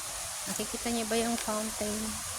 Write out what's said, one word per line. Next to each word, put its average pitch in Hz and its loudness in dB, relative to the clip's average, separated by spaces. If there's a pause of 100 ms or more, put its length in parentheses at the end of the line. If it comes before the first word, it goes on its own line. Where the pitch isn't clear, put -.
(540)
Nakikita 220 -2
niyo 233 2
ba 220 4
yung 233 4
fountain? 214 0 (380)